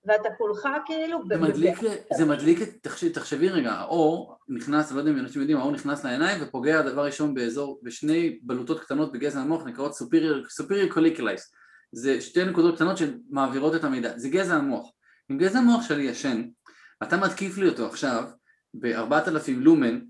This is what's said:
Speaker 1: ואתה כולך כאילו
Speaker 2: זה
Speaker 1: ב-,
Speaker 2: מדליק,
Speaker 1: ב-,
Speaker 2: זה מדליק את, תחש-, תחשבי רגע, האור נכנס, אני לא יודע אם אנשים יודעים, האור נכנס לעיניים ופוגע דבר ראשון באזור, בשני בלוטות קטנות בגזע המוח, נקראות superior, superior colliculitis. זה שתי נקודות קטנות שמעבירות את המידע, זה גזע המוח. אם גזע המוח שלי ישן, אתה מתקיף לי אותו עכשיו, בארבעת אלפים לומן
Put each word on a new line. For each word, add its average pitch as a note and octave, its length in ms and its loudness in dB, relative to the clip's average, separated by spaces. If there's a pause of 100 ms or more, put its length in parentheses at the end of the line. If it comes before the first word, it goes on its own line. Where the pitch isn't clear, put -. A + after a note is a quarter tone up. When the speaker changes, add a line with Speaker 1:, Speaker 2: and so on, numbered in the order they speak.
Speaker 1:
ואתה G#3+ 320 2
כולך G#3 300 -2 (180)
כאילו D#4+ 420 -4
Speaker 2:
זה E3 100 0
Speaker 1:
ב-, E3 40 0
Speaker 2:
מדליק, E3 420 2
Speaker 1:
ב-, - 300 -4
Speaker 2:
זה D#3+ 120 2
מדליק D3+ 360 4
את, - 80 -4 (120)
תחש-, - 320 -4
תחשבי D3 360 0
רגע, C#3 220 0
האור C3+ 640 0 (120)
נכנס, C#3+ 380 0
אני C3+ 80 -8
לא C#3+ 60 -2
יודע D3+ 100 2
אם C#3 80 2
אנשים B2+ 220 -6
יודעים, D3 160 2
האור C3+ 140 0
נכנס C#3+ 320 -4
לעיניים D3+ 400 0
ופוגע C#3 380 2
דבר C#3 240 0
ראשון C#3+ 280 -2
באזור, C3 500 -4
בשני D3+ 600 -2
בלוטות B2 360 -4
קטנות C#3 320 -2
בגזע C#3 280 -4
המוח, D3+ 260 -2
נקראות B2+ 260 -6
superior, D3+ 720 -2
superior G3 320 0
colliculitis. C#3 480 2 (480)
זה B2 300 0
שתי F3+ 240 0
נקודות E3+ 300 2
קטנות F3+ 220 2
שמעבירות C3+ 800 -2
את D#3 80 -2
המידע, A#2+ 340 -2
זה B2+ 120 -6
גזע F3 260 2
המוח. C3+ 360 -2 (400)
אם C#3 60 -4
גזע F#3+ 220 2
המוח A#3+ 280 4
שלי C#3+ 160 0
ישן, A#2+ 400 -2 (600)
אתה E3+ 140 0
מתקיף F#3+ 400 -2
לי F#3 120 4
אותו A#2+ 160 -2
עכשיו, A#2 380 -4 (500)
בארבעת A#2 540 0
אלפים D3 340 -2
לומן C3 380 6 (100)